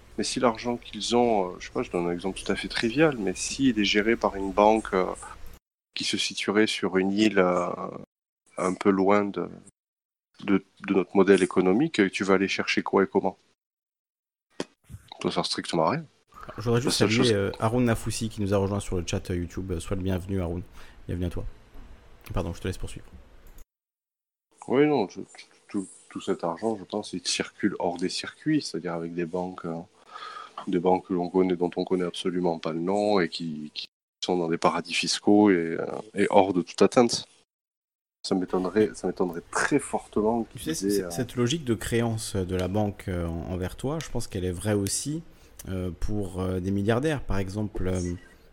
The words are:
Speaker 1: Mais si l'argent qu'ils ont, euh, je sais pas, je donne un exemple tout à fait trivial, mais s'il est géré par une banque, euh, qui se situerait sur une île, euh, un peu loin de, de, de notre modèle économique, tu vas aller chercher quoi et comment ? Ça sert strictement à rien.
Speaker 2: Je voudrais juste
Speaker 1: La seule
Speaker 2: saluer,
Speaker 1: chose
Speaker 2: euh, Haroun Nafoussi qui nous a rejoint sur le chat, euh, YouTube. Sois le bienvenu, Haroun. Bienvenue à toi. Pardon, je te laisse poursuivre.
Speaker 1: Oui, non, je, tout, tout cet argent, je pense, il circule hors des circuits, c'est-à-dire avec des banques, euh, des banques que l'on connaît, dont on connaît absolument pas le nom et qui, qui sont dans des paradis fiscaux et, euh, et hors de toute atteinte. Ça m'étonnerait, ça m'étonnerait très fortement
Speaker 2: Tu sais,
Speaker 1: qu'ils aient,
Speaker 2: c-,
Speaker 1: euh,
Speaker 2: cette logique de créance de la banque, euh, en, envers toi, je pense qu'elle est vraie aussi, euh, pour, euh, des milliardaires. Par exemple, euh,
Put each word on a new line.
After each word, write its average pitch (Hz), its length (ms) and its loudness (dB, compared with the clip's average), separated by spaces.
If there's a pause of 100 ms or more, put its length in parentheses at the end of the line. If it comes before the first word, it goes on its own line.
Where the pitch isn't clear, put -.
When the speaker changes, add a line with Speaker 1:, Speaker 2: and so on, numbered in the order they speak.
(180)
Speaker 1:
Mais 107 60 -2
si - 160 -4
l'argent 120 380 0
qu'ils 110 380 -4
ont, 113 340 4
euh, 90 100 -10
je - 80 -14
sais - 60 -16
pas, 127 100 -2
je - 80 -12
donne 87 160 0
un 87 40 0
exemple 92 280 -4
tout - 120 -2
à 98 40 0
fait - 120 -6
trivial, 131 520 2
mais 95 160 -2
s'il 131 440 0
est 101 60 2
géré 107 300 2
par 98 200 0
une 98 160 -4
banque, 107 420 4
euh, 92 120 2 (880)
qui - 100 -6
se - 140 -2
situerait 107 500 0
sur 95 300 -2
une 95 140 2
île, 101 260 2
euh, 90 320 4 (880)
un 90 160 0
peu 101 160 0
loin 98 360 4
de, 90 220 -6 (960)
de, 98 200 2 (240)
de 101 60 2
notre 92 220 2
modèle 95 260 8
économique, 95 680 4
tu - 120 -4
vas 95 120 4
aller 95 120 2
chercher - 360 -2
quoi 98 200 4
et 92 40 2
comment ? 92 300 0 (1900)
Ça - 80 0
sert 87 140 0
strictement 85 400 0
à 85 60 4
rien. 156 140 -2 (520)
Speaker 2:
Je 113 60 -8
voudrais 117 180 2
juste - 180 2
Speaker 1:
La 107 80 6
seule 101 40 2
Speaker 2:
saluer, 123 180 4
Speaker 1:
chose 110 40 6
Speaker 2:
euh, 98 260 0
Haroun 123 260 2
Nafoussi 113 440 0
qui 107 120 -8
nous 98 120 0
a 104 40 6
rejoint 98 220 0
sur - 180 -4
le 87 80 -2
chat, 95 260 -4
euh, 90 40 -2
YouTube. 87 440 -4
Sois - 160 -6
le 92 80 -4
bienvenu, 95 380 -2
Haroun. 87 200 -4 (460)
Bienvenue 90 180 -4
à 87 40 -2
toi. - 160 -6 (880)
Pardon, 87 200 -2
je - 80 -14
te 92 60 -6
laisse 92 100 -6
poursuivre. - 300 -10 (1600)
Speaker 1:
Oui, 139 180 4
non, 135 240 2
je, 95 120 -14 (480)
tout, 95 180 -4 (220)
tout - 120 -10
cet 95 220 -4
argent, 101 340 -2
je 95 60 -14
pense, 104 300 -8
il 90 140 -8
circule - 520 -2
hors 90 180 -2
des 87 120 -2
circuits, - 520 -2
c'est-à-dire 85 320 -6
avec 85 220 -6
des 87 100 -2
banques, 90 400 -6
euh, 82 140 -6 (880)
des 92 120 2
banques 90 280 2
que 98 60 -2
l'on 87 160 0
connaît, 92 260 2
dont 87 200 0
on 90 100 -2
connaît 90 200 0
absolument 87 540 -2
pas 80 140 -4
le 82 80 -4
nom 104 380 2
et 82 100 2
qui, 76 440 -8
qui - 140 -12 (360)
sont 90 140 0
dans 82 120 0
des 85 80 0
paradis 82 360 0
fiscaux 104 560 4
et, 85 300 2
euh, - 60 -4 (300)
et 101 140 2
hors 98 240 6
de 90 80 2
toute - 200 0
atteinte. 127 440 4 (960)
Ça - 120 -2
m'étonnerait, 92 580 2
ça - 140 -6
m'étonnerait 87 440 -4
très - 280 2
fortement 110 720 -2
Speaker 2:
Tu - 80 -16
sais, 156 140 -4
Speaker 1:
qu'ils 98 140 -4
aient, 101 40 2
Speaker 2:
c-, 98 120 0
Speaker 1:
euh, 87 80 -8
Speaker 2:
cette 120 260 -6
logique 131 260 0
de 117 120 0
créance 113 600 -2
de 92 220 -2
la 90 100 0
banque, 101 400 -2
euh, 87 180 -2
en, 82 280 -6
envers 90 240 -6
toi, 147 260 -4
je - 60 -12
pense 117 180 -4
qu'elle 90 160 -6
est 92 80 0
vraie 90 220 -2
aussi, 135 500 -2 (460)
euh, 92 220 -4 (100)
pour, 95 400 -2
euh, 92 180 -2
des 92 120 -2
milliardaires. 113 500 0
Par 98 160 -2
exemple, 98 500 -2
euh, 90 280 -2 (360)